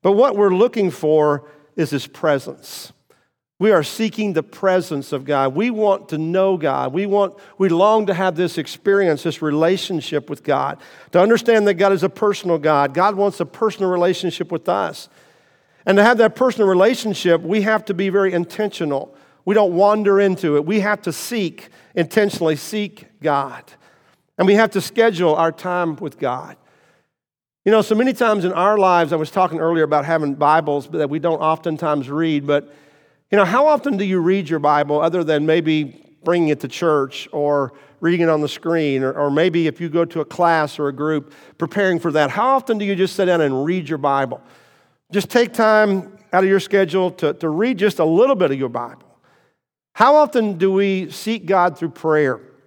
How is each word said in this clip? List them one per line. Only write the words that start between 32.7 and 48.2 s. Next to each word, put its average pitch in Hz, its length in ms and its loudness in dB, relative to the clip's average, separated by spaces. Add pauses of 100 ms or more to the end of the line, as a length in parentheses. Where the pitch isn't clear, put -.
you 196 60 2
know, 196 80 6
how 247 220 2
often 285 300 0
do 202 80 -2
you 185 140 0
read 180 300 0
your 160 100 -2
Bible 147 420 0
other 170 220 0
than 151 220 0
maybe 156 800 -2
bringing 170 260 0
it 147 120 -2
to 139 60 -8
church 143 640 -2
or 147 420 -2 (260)
reading 170 220 0
it 165 80 2
on 156 120 2
the 147 60 -2
screen, 151 560 -2
or, 131 100 -2
or 143 160 -2
maybe 165 380 0
if 151 140 -6
you 170 80 -6
go 165 160 0
to 160 160 -8
a 139 40 -6
class 160 540 0
or 143 80 -2
a 139 60 -6
group 147 400 -4 (240)
preparing 180 420 -2
for 170 120 -4
that, 147 180 2
how 214 180 -2
often 262 300 0
do 202 80 -4
you 196 100 -2
just 185 200 -2
sit 196 100 0
down 175 160 2
and 135 240 0
read 170 240 -2
your 156 80 -4
Bible? 139 440 -2 (720)
Just 190 180 -2
take 240 240 0
time 214 640 0 (140)
out 185 120 2
of 190 60 0
your 196 100 4
schedule 185 520 0
to, 156 220 -4
to 160 160 -6
read 202 280 -2
just 196 220 -2
a 160 60 2
little 220 300 4